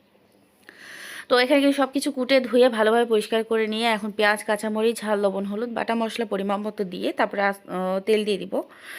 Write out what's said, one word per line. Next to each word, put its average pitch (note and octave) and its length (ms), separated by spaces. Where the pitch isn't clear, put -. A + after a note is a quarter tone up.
তো B3 100
এখানে C4+ 220
কিন্তু C#4 160
সব C4+ 160
কিছু C#4 180
কুটে C4 280
ধুয়ে B3 300
ভালোভাবে A3+ 360
পরিষ্কার A3 380
করে A3 240
নিয়ে A3 200
এখন G#3+ 240
পেঁয়াজ, G#3 320
কাঁচামরিচ, A3 560
ঝাল, G#3+ 200
লবণ, G3 260
হলুদ, G#3+ 240
বাটা A3+ 260
মশলা A3+ 300
পরিমাণ G3+ 360
মতো G#3+ 220
দিয়ে F#3+ 280
তারপরে G3+ 300
আস-, G3 280
আহ, F#3 300
তেল G#3+ 260
দিয়ে G3+ 120
দিব। G3 240